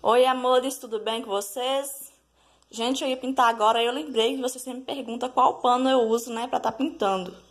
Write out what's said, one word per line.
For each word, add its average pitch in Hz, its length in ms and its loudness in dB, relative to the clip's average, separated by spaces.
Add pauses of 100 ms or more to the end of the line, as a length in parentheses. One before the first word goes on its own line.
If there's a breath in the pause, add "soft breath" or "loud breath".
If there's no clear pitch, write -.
Oi, 247 260 6
amores, 254 520 2
tudo 220 220 -8
bem 220 220 -4
com 226 60 -12
vocês? 254 840 -4 (580 soft breath)
Gente, 247 320 -4
eu 269 80 -2
ia 254 60 -2
pintar 254 320 2
agora, 226 320 4
aí 233 60 2
eu 240 60 0
lembrei 269 440 0
que 262 40 -6
você 254 160 -4
sempre 247 220 -10
me 262 80 -14
pergunta 247 420 -6
qual 254 260 4
pano 254 360 2
eu 254 120 4
uso, 233 300 0
né, 226 140 -6
pra 262 140 -2
tá 233 100 0
pintando. 196 680 -2 (140)